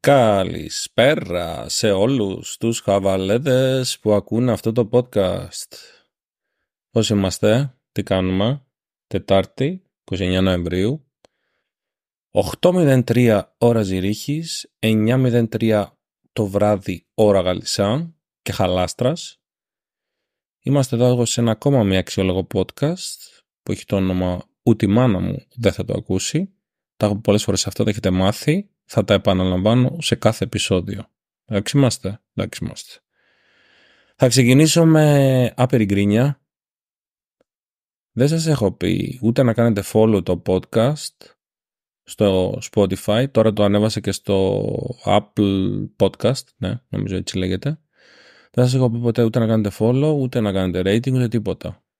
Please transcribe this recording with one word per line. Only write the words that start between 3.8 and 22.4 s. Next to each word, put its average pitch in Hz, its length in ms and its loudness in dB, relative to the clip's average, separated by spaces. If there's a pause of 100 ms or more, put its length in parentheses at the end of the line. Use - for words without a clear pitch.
που 107 140 0
ακούνε 113 400 0
αυτό 110 200 -2
το 113 200 0
podcast. 92 800 -2 (1160)
Πώς 113 200 0
είμαστε, 107 680 0 (140)
τι 104 100 -6
κάνουμε; 95 640 -2 (400)
Τετάρτη, 101 760 -2 (180)
είκοσι 95 220 -6
εννιά 92 180 0
Νοεμβρίου. 92 680 -2 (1200)
Οκτώ 107 420 0
μηδέν 139 320 4
τρία 113 540 2
ώρα 117 240 2
Ζηρίχης, 104 960 -6
εννιά 110 380 2
μηδέν 120 320 2
τρία 110 500 -2 (340)
το 107 140 -2
βράδυ 98 680 -2
ώρα 104 260 4
Γαλισσά 101 720 -4 (280)
και 98 100 -10
Χαλάστρας. 92 880 -2 (1200)
Είμαστε 135 340 0
εδώ 123 280 2
σε - 160 -4
ένα 117 100 2
ακόμα 131 320 2
μη 98 140 2
αξιόλογο 92 580 -2